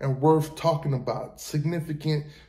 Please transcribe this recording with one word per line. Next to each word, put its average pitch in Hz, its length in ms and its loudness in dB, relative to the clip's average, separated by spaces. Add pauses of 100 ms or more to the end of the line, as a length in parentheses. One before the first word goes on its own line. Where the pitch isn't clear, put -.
and 135 200 -2
worth 156 340 4
talking 156 380 0
about, 113 480 -4
significant 151 840 -2 (220)